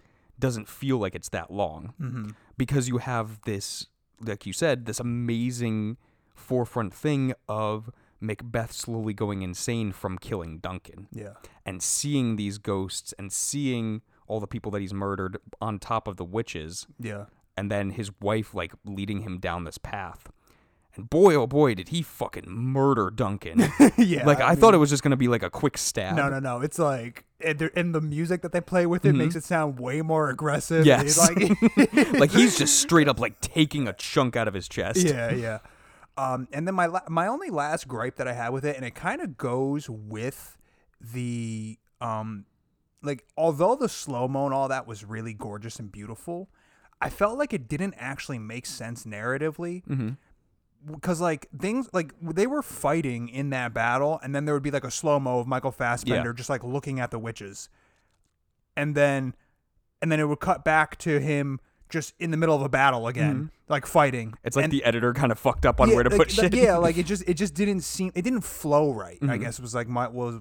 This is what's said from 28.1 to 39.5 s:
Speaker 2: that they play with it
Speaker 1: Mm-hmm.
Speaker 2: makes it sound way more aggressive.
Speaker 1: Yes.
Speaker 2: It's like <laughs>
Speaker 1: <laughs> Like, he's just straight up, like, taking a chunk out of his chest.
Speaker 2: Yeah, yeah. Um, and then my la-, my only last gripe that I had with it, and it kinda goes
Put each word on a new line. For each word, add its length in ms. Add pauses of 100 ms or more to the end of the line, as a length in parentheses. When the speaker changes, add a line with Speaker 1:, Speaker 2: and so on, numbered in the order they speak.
Speaker 2:
that 100
they 80
play 240
with 200
it 40
Speaker 1:
Mm-hmm. 80
Speaker 2:
makes 180
it 80
sound 340
way 240
more 280
aggressive. 560
Speaker 1:
Yes. 180 (140)
Speaker 2:
It's 20
like 960
<laughs> 0
Speaker 1:
<laughs> 60
Like, 120
he's 260
just 220
straight 300
up, 100
like, 220
taking 480
a 40
chunk 440
out 100
of 60
his 160
chest. 360
Speaker 2:
Yeah, 280
yeah. 260 (580)
Um, 360
and 120
then 100
my 100
la-, 240
my 180
only 220
last 400
gripe 260
that 120
I 60
had 160
with 140
it, 140
and 80
it 100
kinda 320
goes 600